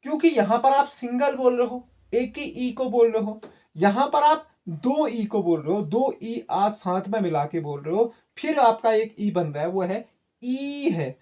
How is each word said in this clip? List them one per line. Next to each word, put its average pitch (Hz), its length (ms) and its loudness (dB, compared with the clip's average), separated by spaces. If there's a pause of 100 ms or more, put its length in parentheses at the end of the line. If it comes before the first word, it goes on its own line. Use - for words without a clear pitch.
क्योंकि 302 220 0
यहाँ 233 300 4
पर 240 140 4
आप 277 140 4
सिंगल 247 500 -2
बोल 247 220 2
रहे 240 100 2
हो, 247 200 -10 (260)
एक 247 240 -2
ही 294 60 -8
ई 247 280 -6
को 247 180 -4
बोल 233 220 4
रहे 220 120 0
हो, 214 160 -6 (380)
यहाँ 202 300 4
पर 285 160 2
आप 302 240 4 (220)
दो 262 380 -2
ई 226 180 -4
को 214 180 -2
बोल 170 180 2
रहे 147 120 -4
हो, 208 80 0
दो 202 320 0 (100)
ई 233 260 -8
आज 202 240 0
साथ 190 340 -4
में 214 140 -4
मिला 156 240 0
के 151 140 -6
बोल 147 220 -8
रहे 156 140 -4
हो, 226 180 2 (240)
फिर 311 220 -2
आपका 226 320 4
एक 220 280 0
ई 208 120 -2
बन 160 160 -2
रहा 147 160 -6
है, 165 60 -2
वो 190 120 -2
है 180 240 -4 (380)
ई 277 460 -4
है। 151 320 -4